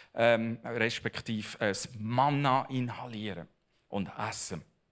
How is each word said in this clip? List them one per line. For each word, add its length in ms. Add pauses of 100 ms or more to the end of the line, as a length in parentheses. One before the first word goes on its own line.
(140)
ähm, 500
respektive, 960
äh, 80
das 280
Manna 720
inhalieren 800 (400)
und 240 (180)
essen. 360 (260)